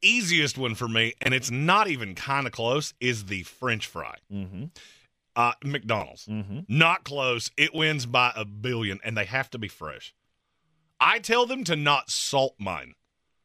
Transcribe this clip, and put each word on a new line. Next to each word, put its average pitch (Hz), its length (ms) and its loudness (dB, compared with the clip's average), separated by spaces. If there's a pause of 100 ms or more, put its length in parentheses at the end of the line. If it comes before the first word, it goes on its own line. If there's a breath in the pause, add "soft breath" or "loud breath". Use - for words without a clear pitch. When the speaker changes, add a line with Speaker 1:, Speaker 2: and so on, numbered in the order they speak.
Speaker 1:
easiest 175 560 2
one 123 180 -2
for 120 140 -4
me, 113 320 2
and 127 140 2
it's 123 160 -2
not 180 380 4
even 113 260 -6
kinda 139 360 -2
close, 127 500 -2
is 113 260 -2
the 95 160 -6
French 113 440 -4
fry. 71 300 -10 (160)
Speaker 2:
Mm-hmm. 98 320 -10 (720 loud breath)
Speaker 1:
Uh, 120 160 4 (100)
McDonald's. 110 640 -6
Speaker 2:
Mm-hmm. 107 420 -8
Speaker 1:
Not 165 360 4
close. 131 540 -2
It 147 160 2
wins 156 320 0
by 123 280 2
a 110 120 -6
billion, 104 580 -4
and 110 120 -4
they 104 100 -2
have 131 240 -4
to 120 80 -12
be 104 100 -8
fresh. - 460 -14 (840)
I 185 200 6
tell 233 280 4
them 262 180 -4
to 170 120 2
not 147 340 2
salt - 480 2
mine, 82 360 -6 (500)